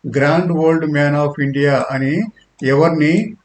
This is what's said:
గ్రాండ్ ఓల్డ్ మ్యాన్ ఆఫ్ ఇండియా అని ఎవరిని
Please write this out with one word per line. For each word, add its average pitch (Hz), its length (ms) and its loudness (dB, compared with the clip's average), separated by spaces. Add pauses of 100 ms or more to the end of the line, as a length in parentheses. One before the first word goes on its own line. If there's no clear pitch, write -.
(140)
గ్రాండ్ 165 360 0
ఓల్డ్ 160 400 0
మ్యాన్ 147 240 0
ఆఫ్ 147 260 -2
ఇండియా 139 500 0
అని 135 300 -2 (420)
ఎవరిని 156 720 2 (120)